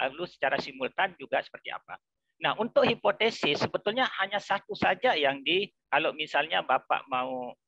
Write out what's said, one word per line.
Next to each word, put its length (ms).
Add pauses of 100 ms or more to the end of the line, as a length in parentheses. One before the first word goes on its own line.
lalu 240
secara 320
simultan 640
juga 240
seperti 240
apa. 280 (440)
Nah, 160
untuk 320
hipotesis 720
sebetulnya 560
hanya 240
satu 320
saja 400
yang 320
di, 240 (160)
kalau 240
misalnya 560
Bapak 400
mau, 480 (140)